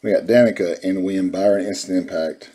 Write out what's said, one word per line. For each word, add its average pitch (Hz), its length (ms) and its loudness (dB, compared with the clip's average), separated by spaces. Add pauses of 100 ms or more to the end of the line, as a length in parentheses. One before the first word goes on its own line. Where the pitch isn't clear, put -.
We 107 100 -2
got - 120 2
Danica 104 600 2
and 92 180 -2
William 95 280 -2
Byron 98 340 2
Instant 95 320 -6
Impact. 80 580 -6